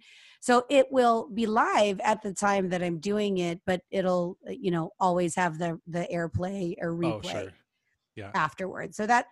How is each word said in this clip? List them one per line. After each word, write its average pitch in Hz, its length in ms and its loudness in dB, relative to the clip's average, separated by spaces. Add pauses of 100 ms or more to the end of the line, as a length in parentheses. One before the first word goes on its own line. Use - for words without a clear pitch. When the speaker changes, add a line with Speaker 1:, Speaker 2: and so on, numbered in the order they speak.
(400)
Speaker 1:
So 247 300 4
it 269 200 6
will 240 420 4
be 220 140 -2
live 220 580 2
at 214 200 2
the 202 100 -6
time 196 360 2
that 175 120 -2
I'm 175 180 -2
doing 202 380 0
it, 175 300 -2
but 185 140 0 (100)
it'll, 180 460 0 (100)
uh, - 120 -10
you 190 120 -2
know, 170 280 -2
always 180 360 2
have 170 240 0
the, 165 260 -4
the 170 260 -6
airplay 175 680 -4
or 170 100 -4
Speaker 2:
Oh, 165 60 -4
Speaker 1:
replay 165 340 -4
Speaker 2:
sure. 92 200 -8 (640)
Yeah. 101 180 -12
Speaker 1:
afterwards. 185 640 -6
So 208 80 -4
that, 240 260 2